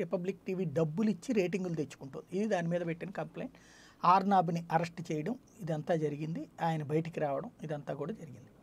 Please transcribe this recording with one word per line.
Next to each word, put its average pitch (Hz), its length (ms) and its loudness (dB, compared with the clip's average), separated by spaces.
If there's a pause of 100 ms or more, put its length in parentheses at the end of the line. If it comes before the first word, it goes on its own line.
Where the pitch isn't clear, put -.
రిపబ్లిక్ 180 440 -4
టీవీ 185 180 0 (140)
డబ్బులు 165 360 2
ఇచ్చి - 260 -4
రేటింగులు 175 400 0
తెచ్చుకుంటుంది, 135 460 -8 (100)
ఇది 214 180 0
దాని 170 180 0
మీద 175 80 2 (100)
పెట్టిన 170 200 -8 (100)
కంప్లైంట్. 165 360 -10 (580)
ఆర్నాబ్ని 185 460 4 (140)
అరెస్ట్ 170 260 0 (100)
చేయడం 160 240 -2 (280)
ఇదంతా 160 320 0 (100)
జరిగింది, 156 380 -2 (240)
ఆయన 160 240 0
బయటికి 165 360 0
రావడం 143 240 -2 (160)
ఇదంతా 147 340 -6
కూడా 170 200 -4
జరిగింది. 135 300 -16 (120)